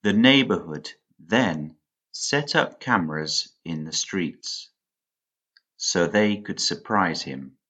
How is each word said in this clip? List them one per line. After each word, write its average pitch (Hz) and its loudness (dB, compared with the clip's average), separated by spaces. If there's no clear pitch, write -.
The 104 2
neighborhood 104 4
then 85 0
set - -2
up - 0
cameras 78 -2
in 80 -6
the 78 -12
streets - -6
so 85 2
they 104 2
could - -8
surprise 92 0
him. 67 -10